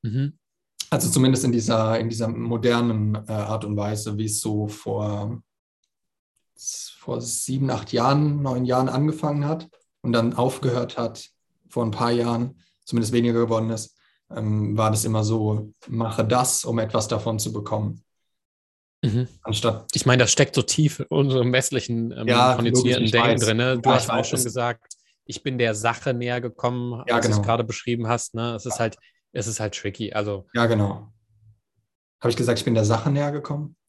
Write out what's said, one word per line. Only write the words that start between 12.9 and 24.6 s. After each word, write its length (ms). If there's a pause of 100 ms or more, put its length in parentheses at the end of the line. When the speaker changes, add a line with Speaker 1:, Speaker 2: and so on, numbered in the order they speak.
Speaker 2:
weniger 320
geworden 240
ist, 260 (360)
ähm, 460
war 120
das 160
immer 180
so, 480 (160)
mache 380
das, 400
um 140
etwas 280
davon 300
zu 160
bekommen. 500 (1000)
Speaker 1:
Mhm. 240 (140)
Speaker 2:
Anstatt 520
Speaker 1:
Ich 120
meine, 160
das 100
steckt 220
so 80
tief 380
in 80
unserem 460
westlichen, 580
ähm, 160
Speaker 2:
Ja, 280
Speaker 1:
konditionierten 500
Speaker 2:
logisch, 40
ich 20
Speaker 1:
Denken 200
Speaker 2:
weiß. 80
Speaker 1:
drin, 180
ne? 220
Du 100
Speaker 2:
Ja, 60
Speaker 1:
hast 80
Speaker 2:
ich 80
Speaker 1:
auch 60
Speaker 2:
weiß, 100
Speaker 1:
schon 120
Speaker 2:
es 40
Speaker 1:
gesagt, 500 (320)